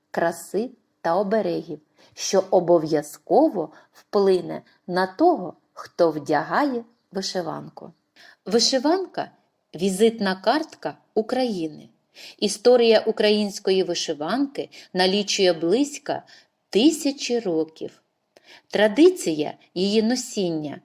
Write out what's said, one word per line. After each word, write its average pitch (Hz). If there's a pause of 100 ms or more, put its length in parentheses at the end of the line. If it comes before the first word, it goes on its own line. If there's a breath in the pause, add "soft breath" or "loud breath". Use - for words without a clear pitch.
(100)
краси 175 (300)
та 165
оберегів, 175 (340 soft breath)
що 190
обов'язково 170 (220 soft breath)
вплине 185 (240 soft breath)
на 185
того, 226 (180)
хто -
вдягає 165 (280)
вишиванку. 165 (540 soft breath)
Вишиванка — 269 (440)
візитна 190
картка 233 (180)
України. 196 (500 loud breath)
Історія 226
української 208
вишиванки 170 (220 loud breath)
налічує 190
близько – 170 (560 soft breath)
тисячі 269
років. 160 (680 soft breath)
Традиція 202 (200 soft breath)
її 202
носіння 175